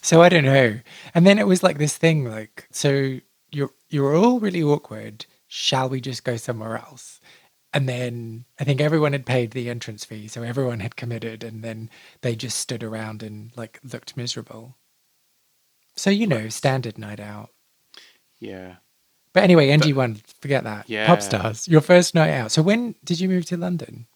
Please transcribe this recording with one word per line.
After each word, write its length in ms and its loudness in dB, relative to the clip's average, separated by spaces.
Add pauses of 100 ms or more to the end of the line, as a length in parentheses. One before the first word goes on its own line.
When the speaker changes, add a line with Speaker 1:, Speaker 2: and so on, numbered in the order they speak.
Speaker 1:
So 160 8
I 80 10
don't 160 6
know. 360 4 (340)
And 120 6
then 120 8
it 80 2
was, 160 2
like, 160 2
this 180 -2
thing, 280 2
like, 480 -12
"So 480 0 (320)
you're, 180 -4 (180)
you're 280 0
all 240 4
really 220 -2
awkward. 640 -2 (200)
Shall 420 -2
we 120 -4
just 240 -10
go 120 -2
somewhere 400 -8
else?" 440 -18 (520)
And 160 0
then 560 -8 (140)
I 60 -6
think 160 0
everyone 320 2
had 120 -6
paid 280 -2
the 180 -8
entrance 340 -10
fee, 240 -16
so 140 -12
everyone 380 -4
had 160 -8
committed, 480 -10
and 180 -14
then 260 -12 (320)
they 140 -2
just 240 -8
stood 240 -8
around 400 -10
and, 340 -16
like, 280 -14
looked 320 -16
miserable. 600 -12 (1200)
So, 160 -2
you 160 2
know, 140 2
Speaker 2:
Right. 120 -8
Speaker 1:
standard 460 -2
night 220 -12
out. 300 -16 (880)
Speaker 2:
Yeah. 360 -14 (560)
Speaker 1:
But 120 4
anyway, 240 8
Speaker 2:
But 60 4
Speaker 1:
N 80 6
G 100 2
one, 220 -2 (260)
forget 240 -2
that. 260 -10
Speaker 2:
Yeah. 160 -2
Speaker 1:
Pop 160 6
Stars, 460 -4
your 120 6
first 340 4
night 180 4
out. 180 -4
So 100 2
when 440 0
did 160 -4
you 80 0
move 180 0
to 100 -6
London? 600 -6